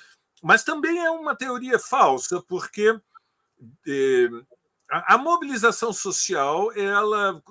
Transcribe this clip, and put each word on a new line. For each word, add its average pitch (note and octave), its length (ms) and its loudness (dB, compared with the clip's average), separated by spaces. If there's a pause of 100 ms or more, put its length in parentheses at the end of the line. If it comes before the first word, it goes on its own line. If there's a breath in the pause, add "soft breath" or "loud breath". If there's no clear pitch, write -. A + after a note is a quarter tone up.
(440 soft breath)
Mas F#3+ 200 4
também E4 400 -4
é E4 60 2
uma D#4 260 -4
teoria B3 440 -4
falsa, F3+ 600 0
porque, G#3 560 -2 (920)
eh, C3+ 420 2 (580)
a, F3 280 4
a - 20 4
mobilização C4 720 0
social, F3 840 -2
ela, G3+ 760 0